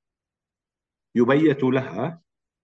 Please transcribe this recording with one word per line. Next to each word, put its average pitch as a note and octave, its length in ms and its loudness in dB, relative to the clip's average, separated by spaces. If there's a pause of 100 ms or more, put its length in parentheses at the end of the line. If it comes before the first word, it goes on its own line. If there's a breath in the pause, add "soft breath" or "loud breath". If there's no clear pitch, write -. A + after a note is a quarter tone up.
(1160)
يبيت C#3 480 2
لها B2+ 580 -4 (420)